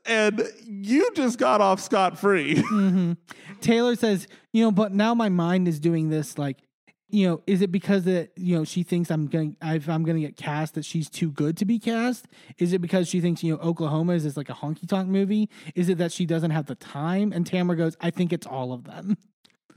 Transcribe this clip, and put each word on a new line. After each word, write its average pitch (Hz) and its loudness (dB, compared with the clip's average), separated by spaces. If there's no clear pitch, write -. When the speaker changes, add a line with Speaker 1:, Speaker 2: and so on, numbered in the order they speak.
Speaker 1:
and 220 2
you 226 2
just 247 0
got 254 4
off 196 4
scot-free." 185 2
<laughs> 196 4
Speaker 2:
Mm-hmm. 185 2
Taylor 233 2
says, 208 0
"You 226 4
know, 220 4
but 202 2
now 214 2
my 233 0
mind 180 2
is 151 -2
doing 160 0
this, 151 -4
like, 143 -4
you 202 4
know, 165 -2
is 190 2
it 196 2
because 196 2
that, 180 0
you 180 0
know, 156 0
she 175 -2
thinks 175 -2
I'm 156 0
gonna, 156 -2
if 156 -2
I'm 165 0
gonna 160 0
get 151 -6
cast 156 -4
that 151 -6
she's 160 -4
too 165 -4
good 151 -2
to 208 -2
be 226 0
cast? 233 -2
Is 175 0
it 185 0
because 175 0
she 180 -2
thinks, 170 0
you 165 0
know, 143 -4
Oklahoma 165 0
is, 156 0
is, 143 -6
like, 143 -8
a 123 -10
honky 151 -8
tonk 190 -2
movie? 196 0
Is 180 0
it 185 2
that 170 -2
she 180 -4
doesn't 165 0
have 156 -2
the 127 -10
time?" 185 -4
And 170 -2
Tamara 180 0
goes, 160 0
"I 170 -2
think 175 -2
it's 165 -4
all 127 -6
of 123 -10
them." - -4